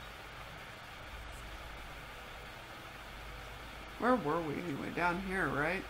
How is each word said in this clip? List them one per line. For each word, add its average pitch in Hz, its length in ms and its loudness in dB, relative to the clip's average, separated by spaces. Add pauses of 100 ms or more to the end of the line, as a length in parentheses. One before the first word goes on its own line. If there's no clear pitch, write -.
(4000)
where 254 160 10
were 160 260 6
we 151 120 2
anyway? 156 420 0
Down 175 320 6
here, 185 220 4
right? 156 400 4